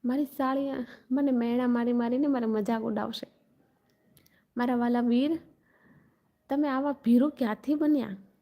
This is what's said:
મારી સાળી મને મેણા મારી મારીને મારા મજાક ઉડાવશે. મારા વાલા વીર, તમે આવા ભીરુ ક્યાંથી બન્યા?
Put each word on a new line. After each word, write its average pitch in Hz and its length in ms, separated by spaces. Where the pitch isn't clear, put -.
મારી 269 200
સાળી 269 360
મને 277 200
મેણા 240 360
મારી 240 260
મારીને 240 340
મારા 247 200
મજાક 220 340
ઉડાવશે. 220 460
મારા 247 180
વાલા 240 260
વીર, 254 380
તમે 294 180
આવા 277 240
ભીરુ 247 380
ક્યાંથી 262 460
બન્યા? 294 420